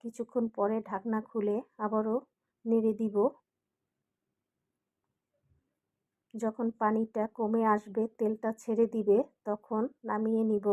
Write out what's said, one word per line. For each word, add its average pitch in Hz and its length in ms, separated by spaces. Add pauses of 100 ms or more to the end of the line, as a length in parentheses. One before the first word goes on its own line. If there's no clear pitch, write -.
কিছুক্ষণ 233 460
পরে 214 320
ঢাকনা 226 400
খুলে 208 360 (200)
আবারও 214 380 (500)
নেড়ে 226 280
দিব। 214 220 (3250)
যখন 226 340 (100)
পানিটা 220 460 (100)
কমে 226 320
আসবে, 214 380 (140)
তেলটা 220 360
ছেড়ে 226 340
দিবে, 208 300 (260)
তখন 214 380 (220)
নামিয়ে 220 400
নিব। 208 300